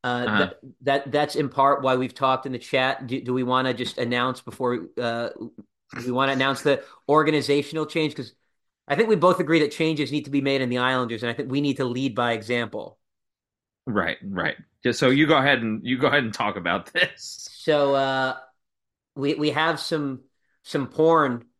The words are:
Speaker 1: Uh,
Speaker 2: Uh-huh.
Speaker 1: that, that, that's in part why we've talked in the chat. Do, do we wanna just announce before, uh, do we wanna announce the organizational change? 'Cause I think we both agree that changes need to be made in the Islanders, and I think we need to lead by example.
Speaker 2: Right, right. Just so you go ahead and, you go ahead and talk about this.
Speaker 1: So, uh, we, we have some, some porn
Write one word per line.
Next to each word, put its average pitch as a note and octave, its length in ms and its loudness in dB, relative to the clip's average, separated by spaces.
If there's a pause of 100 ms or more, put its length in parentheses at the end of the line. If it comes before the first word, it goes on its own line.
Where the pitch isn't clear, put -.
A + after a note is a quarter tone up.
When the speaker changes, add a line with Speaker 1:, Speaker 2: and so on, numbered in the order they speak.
Speaker 1:
Uh, B2 240 -4
Speaker 2:
Uh-huh. G#2+ 120 0
Speaker 1:
that, G2 200 0 (220)
that, C#3 320 -2
that's D3 240 0
in C#3 140 0
part C#3 320 2
why C3 120 2
we've B2+ 200 -2
talked C3 320 0
in C3 60 -6
the A#2+ 60 -6
chat. C3 480 -2
Do, B2 140 -4
do B2 140 -4
we B2+ 80 0
wanna B2+ 320 0
just A#2 240 -6
announce B2 420 -2
before, A#2+ 480 -4 (100)
uh, A#2 300 -4
do - 760 -16
we B2 60 -4
wanna C3+ 220 2
announce C3+ 300 0
the C#3 200 2 (260)
organizational D3 800 2
change? D#3 280 -2
'Cause A#2+ 180 -12 (560)
I C#3+ 80 2
think A3 120 2
we G#3+ 80 6
both F3 220 4
agree D#3+ 220 4
that D3 100 2
changes D3+ 400 -2
need D3 140 -2
to C3+ 60 -12
be C#3 100 2
made C3+ 220 0
in B2 80 -2
the B2 80 -2
Islanders, B2 440 0
and A#2+ 80 -2
I A2+ 40 -6
think C3 180 -6
we C#3 80 0
need C#3+ 160 0
to C3+ 80 -2
lead B2+ 300 -2
by A#2+ 180 0
example. A2+ 680 -4 (880)
Speaker 2:
Right, G2+ 360 -2
right. F#2 340 -4 (260)
Just A#2+ 160 0
so C3 120 4
you C#3+ 160 4
go D#3 100 6
ahead C3+ 220 2
and, A2+ 260 -4
you B2 140 -2
go C#3 80 2
ahead C3 180 2
and A2 80 -6
talk G#2 240 -2
about F2 380 -2
this. - 580 -4
Speaker 1:
So, C#3+ 420 2
uh, C3 440 0 (760)
we, C#3+ 200 0
we D3 160 0
have D#3 280 0
some, C#3+ 420 -4 (420)
some C#3 240 -4
porn D3+ 580 2 (160)